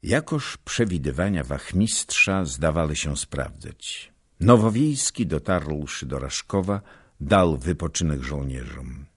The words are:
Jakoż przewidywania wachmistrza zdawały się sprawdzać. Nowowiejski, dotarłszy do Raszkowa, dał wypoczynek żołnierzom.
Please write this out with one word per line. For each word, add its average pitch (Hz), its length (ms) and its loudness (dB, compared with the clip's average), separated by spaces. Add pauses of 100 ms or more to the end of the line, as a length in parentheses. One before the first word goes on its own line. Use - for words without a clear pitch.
Jakoż 151 500 0
przewidywania 87 880 0
wachmistrza 92 1000 0
zdawały 76 520 0
się 73 200 -2
sprawdzać. - 960 -10 (280)
Nowowiejski, 117 840 4
dotarłszy 76 800 -2
do 67 120 -4
Raszkowa, 95 640 -2 (400)
dał 85 360 6
wypoczynek 76 640 -2
żołnierzom. 65 840 -8 (120)